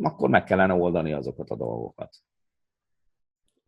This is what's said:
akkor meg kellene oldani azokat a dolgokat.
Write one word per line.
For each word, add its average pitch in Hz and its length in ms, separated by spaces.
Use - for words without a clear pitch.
akkor 147 280
meg 110 140
kellene 95 300
oldani 85 400
azokat 67 360
a 58 60
dolgokat. 57 600